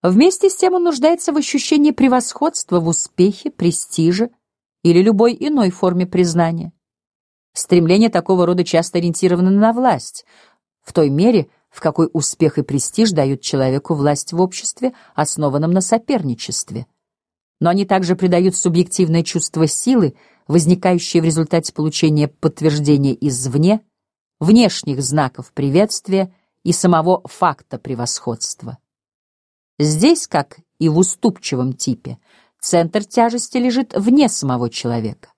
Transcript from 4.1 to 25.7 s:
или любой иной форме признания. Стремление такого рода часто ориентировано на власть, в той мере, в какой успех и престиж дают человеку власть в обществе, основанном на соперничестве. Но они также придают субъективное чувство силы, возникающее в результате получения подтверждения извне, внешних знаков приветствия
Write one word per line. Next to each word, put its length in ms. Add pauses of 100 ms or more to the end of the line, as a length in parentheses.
или 180
любой 380
иной 320
форме 360
признания. 680 (800)
Стремление 560
такого 360
рода 180
часто 340
ориентировано 520
на 220
власть, 540 (560)
в 100
той 160
мере, 400 (220)
в 100
какой 320
успех 460
и 40
престиж 500
дают 300
человеку 520
власть 380
в 80
обществе, 520 (220)
основанном 560
на 100
соперничестве. 1040 (760)
Но 100
они 160
также 300
придают 400
субъективное 680
чувство 460
силы, 480 (320)
возникающее 760
в 20
результате 480
получения 560
подтверждения 880
извне, 640 (600)
внешних 600
знаков 520
приветствия 840 (300)